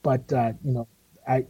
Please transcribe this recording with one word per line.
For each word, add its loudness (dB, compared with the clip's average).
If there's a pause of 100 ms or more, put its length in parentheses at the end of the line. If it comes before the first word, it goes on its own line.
But, 0
uh, 2 (100)
you -2
know, -4 (400)
I, 2